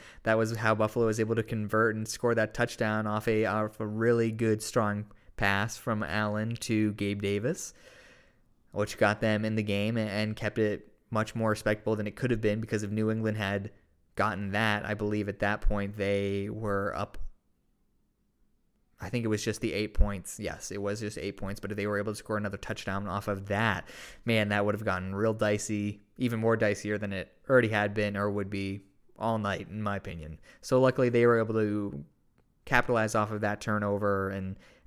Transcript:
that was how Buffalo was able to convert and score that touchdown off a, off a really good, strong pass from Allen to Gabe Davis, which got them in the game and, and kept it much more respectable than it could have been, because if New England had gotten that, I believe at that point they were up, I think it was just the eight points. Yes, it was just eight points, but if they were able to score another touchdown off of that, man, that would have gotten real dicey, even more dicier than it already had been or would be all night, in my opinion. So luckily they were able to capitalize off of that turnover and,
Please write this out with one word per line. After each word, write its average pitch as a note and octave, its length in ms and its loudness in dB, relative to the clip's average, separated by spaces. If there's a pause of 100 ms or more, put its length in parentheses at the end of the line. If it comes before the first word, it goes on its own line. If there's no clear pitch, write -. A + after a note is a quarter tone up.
(240)
that A2 140 4
was A2+ 180 2
how A2 180 2
Buffalo G#2+ 340 2
was A2 120 2
able A2+ 160 2
to A2+ 80 2
convert A2 540 0
and G#2+ 100 -4
score - 260 0
that A2 200 2
touchdown A2 520 0
off G#2+ 220 -2
a, A2 160 4
off G#2+ 380 -2
a A2 40 -2
really A2+ 460 4
good, A2 320 2
strong G#2 440 0 (280)
pass G2+ 400 0
from G#2+ 260 -2
Allen G#2+ 600 -2
to G#2+ 320 2
Gabe G2+ 280 -2
Davis, G2+ 520 -2 (1000)
which G#2 260 -2
got G#2+ 220 4
them A2 240 2
in A2 120 -2
the A2 80 0
game G#2 340 0
and, G#2+ 120 -2
and G#2+ 280 -2
kept G#2+ 200 -4
it G#2+ 300 0 (240)
much A2 240 -2
more A2+ 140 0
respectable G#2+ 480 0
than G#2+ 100 -4
it G#2 80 -8
could B2 160 0
have A2+ 80 2
been, G#2+ 220 2
because A2 220 -2
if G2+ 60 -4
New A2 220 2
England A2 240 0
had G2+ 340 -2 (460)
gotten G2 360 0
that, G#2 340 0
I G#2+ 80 -2
believe G#2 340 -2
at - 120 -6
that G#2 200 0
point G2+ 380 2
they G2+ 520 0
were G#2 460 -2
up, - 220 -6 (1800)
I F2 80 -8
think A#2+ 160 -2
it - 20 -2
was G#2+ 160 0
just A2 160 -2
the A#2 140 -2
eight G#2+ 200 -2
points. G2+ 460 2
Yes, - 320 -8
it G2+ 100 -6
was G#2 200 -2
just G#2 160 -6
eight G2 180 -6
points, G2 240 -8
but G2+ 120 -8
if G2+ 40 -8
they G#2 120 -2
were G#2 120 -2
able G#2 140 -4
to G#2 40 -10
score G#2+ 200 -4
another G2+ 180 -4
touchdown G2 500 -6
off G2+ 220 -4
of G2 200 -4
that, G#2 380 0 (380)
man, A2 260 2
that G#2 160 2
would G#2 100 2
have G#2 100 -8
gotten F#2 280 -2
real A2 200 0
dicey, G#2 640 -2 (180)
even A#2 220 0
more A2+ 160 4
dicier G#2 420 0
than G2+ 140 -6
it F#2+ 180 -6 (200)
already B2 180 8
had G#2 260 0
been G#2 220 0
or G2+ 160 0
would G2+ 180 -2
be G2 320 -4 (380)
all A2+ 180 0
night, G2+ 320 -2
in G#2+ 140 -8
my G2+ 140 -2
opinion. D#2+ 420 -10 (220)
So B2+ 180 2
luckily C3 300 4
they A#2+ 160 6
were A#2+ 120 6
able A2 180 0
to G#2 500 -2 (580)
capitalize A#2+ 500 2
off G#2+ 160 2
of G#2 120 -6
that G#2 180 -2
turnover G2+ 720 0
and, F#2+ 280 -6 (300)